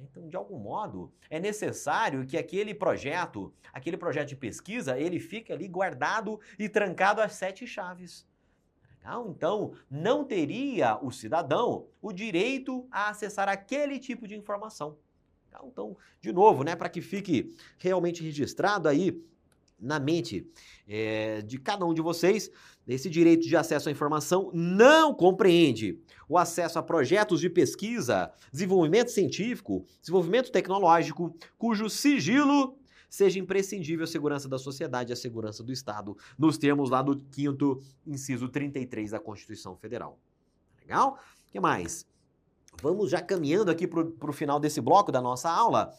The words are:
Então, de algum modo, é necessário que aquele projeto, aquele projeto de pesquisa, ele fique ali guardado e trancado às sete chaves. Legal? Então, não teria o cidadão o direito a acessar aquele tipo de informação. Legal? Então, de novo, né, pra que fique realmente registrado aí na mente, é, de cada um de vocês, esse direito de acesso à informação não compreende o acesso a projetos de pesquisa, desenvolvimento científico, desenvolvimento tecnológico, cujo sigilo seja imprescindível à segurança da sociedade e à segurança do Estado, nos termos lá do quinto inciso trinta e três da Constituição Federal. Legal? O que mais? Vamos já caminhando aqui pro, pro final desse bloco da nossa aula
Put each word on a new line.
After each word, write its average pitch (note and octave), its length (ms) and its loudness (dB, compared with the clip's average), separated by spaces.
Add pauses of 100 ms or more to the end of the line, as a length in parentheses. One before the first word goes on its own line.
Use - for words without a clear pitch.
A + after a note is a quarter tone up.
Então, D#3+ 260 -20
de D#3+ 80 -12
algum G3+ 220 -10
modo, B2 560 -8 (160)
é D#3 100 -6
necessário E3+ 840 -2
que C3+ 100 -8
aquele G3 380 -4
projeto, C#3+ 800 -4 (180)
aquele E3 240 -8
projeto D3+ 340 -4
de C3+ 60 -14
pesquisa, C3+ 640 -6
ele E3 200 -2
fique - 340 -12
ali E3+ 140 -10
guardado F#3+ 720 -4 (180)
e G#3 100 -4
trancado G3 540 2
às G#3 120 -2
sete F#3+ 340 -10
chaves. F3+ 600 -14 (720)
Legal? F#3+ 320 -10
Então, D#3+ 440 -2 (140)
não A3+ 380 0
teria F3+ 720 0
o B2+ 140 -8
cidadão D3+ 720 -2 (160)
o G#3+ 100 -10
direito B3 760 -4
a G3+ 200 -2
acessar G3+ 380 -4
aquele C4 520 -4
tipo A3+ 280 -10
de G#3 80 -14
informação. G#3 640 -10 (480)
Legal? - 260 -20
Então, G#3 260 -12 (220)
de G#3+ 140 -6
novo, F3+ 300 8
né, E3 120 -2
pra F3 140 -6
que F3 120 -10
fique F3+ 520 -2 (240)
realmente E3+ 460 -2
registrado D#3 640 0
aí E3+ 340 2 (560)
na D3 200 -4
mente, D#3+ 500 -2 (380)
é, A2 540 -2
de A#2+ 180 -10
cada G3 260 -2
um E3 80 2
de D#3+ 80 -2
vocês, E3+ 480 2 (380)
esse C3 220 -4
direito E3 360 6
de C#3+ 100 2
acesso D3+ 340 0
à - 20 0
informação D3+ 600 0
não A#3 600 8
compreende E3+ 840 4 (280)
o D3 100 2
acesso E3+ 420 0
a D#3 40 -2
projetos E3+ 580 2
de F3 80 2
pesquisa, D3+ 840 0 (200)
desenvolvimento F#3+ 600 2
científico, F#3 720 -2 (140)
desenvolvimento F#3 520 0
tecnológico, E3+ 840 2 (220)
cujo A3 320 0
sigilo C#4 880 2 (320)
seja F#3+ 300 4
imprescindível F3+ 640 -2
à D#3 40 -2
segurança C#3+ 420 -2
da C3+ 80 -4
sociedade B2+ 540 -6
e - 20 -6
à - 20 -8
segurança A2+ 480 -8
do B2 80 -10
Estado, G#2 460 -10 (200)
nos D3+ 200 4
termos C#3+ 320 2
lá B2+ 120 2
do C#3 180 0
quinto C#3 640 -2 (240)
inciso C3 440 -6
trinta C#3+ 300 -6
e B2+ 60 -6
três G#2+ 260 -8
da A2 80 -6
Constituição G2+ 560 -14
Federal. F#2 440 -12 (600)
Legal? B3+ 400 0 (280)
O - 40 -20
que G3 80 -10
mais? C3+ 480 -2 (760)
Vamos F3+ 280 0
já E3 120 -2
caminhando F3 500 0
aqui E3 160 -2
pro, E3 240 -2
pro D#3 220 -8
final D3 260 0
desse D3 220 -2
bloco D#3+ 300 4
da C3 100 0
nossa B2+ 280 -2
aula E3 480 2